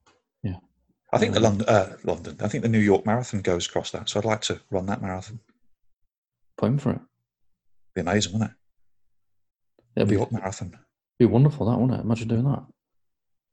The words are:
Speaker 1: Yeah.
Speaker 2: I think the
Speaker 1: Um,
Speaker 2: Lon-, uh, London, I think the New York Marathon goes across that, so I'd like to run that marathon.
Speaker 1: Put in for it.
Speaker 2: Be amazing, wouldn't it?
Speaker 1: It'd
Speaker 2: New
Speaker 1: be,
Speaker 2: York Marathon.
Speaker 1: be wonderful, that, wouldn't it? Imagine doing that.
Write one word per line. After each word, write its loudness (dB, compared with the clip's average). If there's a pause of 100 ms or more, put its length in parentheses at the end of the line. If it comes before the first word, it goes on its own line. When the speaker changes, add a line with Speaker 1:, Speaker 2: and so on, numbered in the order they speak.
(420)
Speaker 1:
Yeah. -4 (560)
Speaker 2:
I 2
think 2
the 2
Speaker 1:
Um, 4
Speaker 2:
Lon-, -2
uh, 2
London, -6
I -2
think -4
the 0
New 4
York 4
Marathon -2
goes 0
across -4
that, -8
so -2
I'd -2
like -2
to -4 (100)
run -2
that -4
marathon. -10 (1160)
Speaker 1:
Put 0
in 2
for -2
it. -6 (920)
Speaker 2:
Be -4
amazing, 0
wouldn't -2
it? -20 (1400)
Speaker 1:
It'd 2
Speaker 2:
New 4
Speaker 1:
be, 2
Speaker 2:
York -2
Marathon. -6 (400)
Speaker 1:
be 8
wonderful, 4
that, 2
wouldn't 0
it? -8
Imagine -2
doing 0
that. -2 (880)